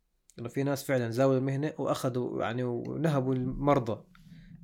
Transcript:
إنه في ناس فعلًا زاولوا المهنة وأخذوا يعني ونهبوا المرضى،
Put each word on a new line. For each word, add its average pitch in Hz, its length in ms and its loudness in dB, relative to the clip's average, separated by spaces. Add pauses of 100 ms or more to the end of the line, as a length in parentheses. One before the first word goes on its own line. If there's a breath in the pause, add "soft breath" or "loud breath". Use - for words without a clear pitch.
(400)
إنه 113 100 -8
في 139 140 -2
ناس 139 200 -2
فعلًا 123 280 0
زاولوا 131 280 4
المهنة 139 380 0
وأخذوا 131 640 -2
يعني 117 220 -2
ونهبوا 131 720 0
المرضى، 127 680 0 (600 loud breath)